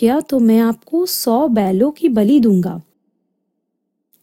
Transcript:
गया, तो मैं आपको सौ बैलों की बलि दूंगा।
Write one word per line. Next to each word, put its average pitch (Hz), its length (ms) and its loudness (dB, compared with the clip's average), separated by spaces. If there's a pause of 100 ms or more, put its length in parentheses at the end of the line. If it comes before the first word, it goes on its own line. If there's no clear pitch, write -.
गया, 247 180 0
तो 269 200 -4
मैं 226 200 2
आपको 233 460 -2
सौ 262 420 -2
बैलों 214 440 0
की 311 180 -2
बलि 226 300 2
दूंगा। 180 420 0 (1400)